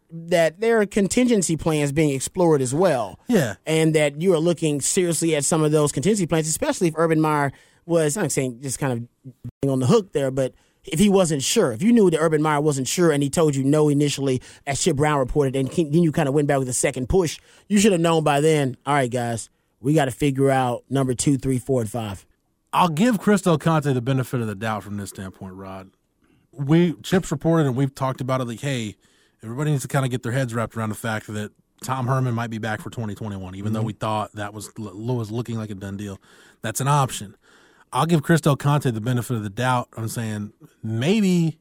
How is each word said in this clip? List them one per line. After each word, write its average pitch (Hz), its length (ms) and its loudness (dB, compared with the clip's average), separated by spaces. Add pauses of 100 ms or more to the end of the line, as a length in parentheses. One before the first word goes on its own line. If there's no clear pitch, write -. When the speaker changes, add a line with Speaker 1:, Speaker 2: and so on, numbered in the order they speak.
(100)
Speaker 1:
that 165 500 0
there 226 200 2
are 208 60 2
contingency 202 680 2
plans 147 360 0
being 151 180 2
explored 151 500 2
as 127 140 -2
well. 143 540 0
Speaker 2:
Yeah. 143 260 2 (120)
Speaker 1:
And 160 280 2
that 147 260 0
you 185 140 4
are 156 60 2
looking 156 400 0
seriously 165 560 0
at 143 80 0
some 156 180 2
of 151 80 2
those 151 220 2
contingency 185 340 0
plans, 160 220 0
especially 185 400 -2
if 156 80 -4
Urban 160 240 2
Meyer 151 320 0 (340)
was, 160 300 0
I'm 180 140 -2
saying 127 320 -4
just 135 180 -8
kind 135 120 -2
of 120 400 -10 (300)
being 139 100 0
on 135 80 0
the 127 60 0
hook 196 260 2
there, 139 180 -2
but 131 240 -2 (300)
if 156 140 -4
he 208 120 6
wasn't 165 320 4
sure, 156 300 2
if 110 100 -8
you 226 100 4
knew 220 160 6
that 160 100 2
Urban 156 220 2
Meyer 151 200 2
wasn't 139 280 0
sure 175 220 4
and 143 120 2
he 143 60 2
told 151 260 2
you 135 80 0
no 151 280 4
initially, 139 500 0 (260)
as 139 160 -4
Chip 160 140 2
Brown 151 220 2
reported, 135 360 0
and 135 160 -2
ke-, - 60 -12 (160)
then 170 100 6
you 165 80 2
kind 147 160 0
of 131 80 0
went 147 140 2
back 143 100 2
with 131 120 -2
a - 40 -6
second 131 360 -2
push, 175 280 0 (300)
you 208 100 2
should 202 140 6
have 170 80 2
known 165 240 2
by 143 160 2
then, 147 460 2
all 139 80 0
right, 135 160 2
guys, 117 400 -4 (300)
we 139 120 0
gotta 143 180 2
figure 135 400 0
out 127 380 0
number 131 240 0
two, 139 240 0
three, 131 220 -2
four, 127 240 -2
and 107 80 -6
five. 110 340 -8 (480)
Speaker 2:
I'll 175 160 2
give 190 300 2
Chris 202 240 2
Del 165 160 2
Conte 151 340 0
the 127 80 -2
benefit 131 400 -2
of 113 60 -4
the 104 80 -6
doubt 104 280 -6
from 101 140 -10
this 98 140 -8
standpoint, 95 440 -14
Rod. 95 360 -16 (600)
We, 156 500 2
Chip's - 280 -2
reported, 160 360 2
and 123 100 0
we've 135 180 0
talked 131 280 -6
about 131 180 -2
it, 131 80 -6
like, 113 120 -10
hey, 120 360 -6 (460)
everybody 135 300 -4
needs 135 100 -2
to 127 60 -10
kinda 135 200 0
get 123 140 -6
their 117 100 -4
heads 123 220 -4
wrapped 113 240 -4
around 110 100 -4
the 104 60 -6
fact 110 320 -6
that 104 260 -10 (300)
Tom 131 240 -6
Herman 131 280 0
might 117 160 -4
be 113 80 -8
back 107 220 -6
for - 80 -14
twenty 104 260 -8
twenty-one, 95 400 -10
even 104 200 -4
though 110 60 -2
Speaker 1:
Mm-hmm. 110 60 -2
Speaker 2:
we 107 60 -4
thought 107 400 -6
that 104 220 -10
was, 104 240 -14
was 110 520 -6
looking 117 280 -6
like 107 120 -6
a 107 40 -10
done 98 240 -10
deal. 98 200 -10 (440)
That's 110 180 -6
an 131 80 -2
option. 135 480 -2 (560)
I'll 135 140 0
give 165 160 2
Chris 165 180 2
Del 147 140 2
Conte 143 340 0
the 110 120 -2
benefit 123 360 -2
of 107 60 -4
the 104 80 -6
doubt. 123 460 -2
I'm 113 100 -6
saying 107 460 -6 (300)
maybe 165 800 0